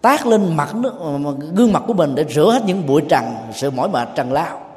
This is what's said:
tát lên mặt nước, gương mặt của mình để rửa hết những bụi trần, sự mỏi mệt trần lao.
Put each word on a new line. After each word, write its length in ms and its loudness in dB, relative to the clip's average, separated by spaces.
tát 240 2
lên 320 2
mặt 180 -2
nước, 180 -2
gương 180 4
mặt 140 0
của 60 -2
mình 220 2
để 140 0
rửa 220 4
hết 140 0
những 220 -2
bụi 140 4
trần, 240 0
sự 180 -4
mỏi 180 -2
mệt 260 -2
trần 180 -2
lao. 260 -2